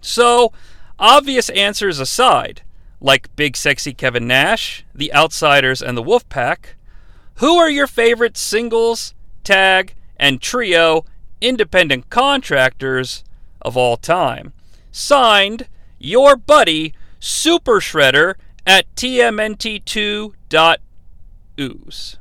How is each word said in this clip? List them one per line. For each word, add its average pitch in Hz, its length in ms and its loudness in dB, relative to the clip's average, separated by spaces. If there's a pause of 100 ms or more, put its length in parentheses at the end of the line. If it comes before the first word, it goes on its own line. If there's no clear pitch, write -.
So, 240 520 2 (440)
obvious 262 520 4
answers 202 500 -2
aside, 160 600 0 (400)
like 135 340 0
Big 147 220 -2
Sexy 143 360 -4
Kevin 123 320 -4
Nash, 143 600 0 (100)
The - 180 -8
Outsiders, 143 680 2
and 123 160 -6
the 117 60 -6
Wolfpack, 151 720 -4 (600)
who 320 220 2
are 330 120 4
your 285 180 -2
favorite 233 500 0
singles, 226 760 -4 (300)
tag, 190 500 2 (240)
and 135 240 0
trio 165 640 0 (380)
independent 185 680 0
contractors 135 1120 -2 (380)
of 123 140 -6
all 123 220 0
time? 160 560 -4 (380)
Signed, 226 760 2 (320)
your 269 360 4
buddy, 175 580 2 (260)
Super 302 600 0
Shredder 151 560 2 (300)
at 190 300 2
T 254 260 -2
M 226 180 0
N 214 160 -4
T 214 240 -8
two 208 540 -6 (160)
dot 156 300 4 (800)
ooze. - 600 -12